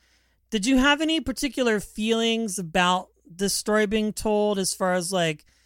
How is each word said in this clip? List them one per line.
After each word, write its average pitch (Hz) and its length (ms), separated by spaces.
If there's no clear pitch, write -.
did 208 160
you 262 120
have 285 220
any 320 200
particular 240 600
feelings 226 800
about 180 500
the 196 140
story 214 380
being 214 260
told, 208 460
as 185 160
far 185 200
as, 180 180
like, 165 320